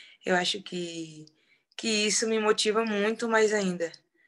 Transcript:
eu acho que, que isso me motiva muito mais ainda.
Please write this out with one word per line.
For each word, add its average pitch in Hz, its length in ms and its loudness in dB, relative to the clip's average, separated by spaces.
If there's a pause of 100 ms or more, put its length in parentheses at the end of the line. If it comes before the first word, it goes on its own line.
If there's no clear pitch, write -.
(260)
eu 185 80 2
acho 180 260 0
que, 165 640 -10 (500)
que 214 320 0
isso 208 180 0
me 220 140 0
motiva 214 440 2
muito 220 440 0
mais 214 260 4
ainda. 180 380 0 (360)